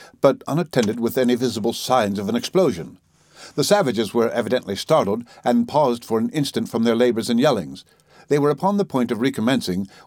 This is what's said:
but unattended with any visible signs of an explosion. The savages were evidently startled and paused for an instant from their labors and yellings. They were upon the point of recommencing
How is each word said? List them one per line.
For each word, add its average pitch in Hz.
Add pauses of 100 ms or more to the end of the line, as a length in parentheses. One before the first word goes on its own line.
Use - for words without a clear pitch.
(200)
but -
unattended 127
with 113
any 123
visible 117
signs 107
of 98
an 104
explosion. 117 (560)
The 147
savages 156
were 113
evidently 110
startled 120 (180)
and 120
paused 127
for 113
an 117
instant 135
from 113
their 117
labors 113
and 117
yellings. 104 (440)
They 143
were 143
upon 185
the 202
point 123
of 110
recommencing 110 (180)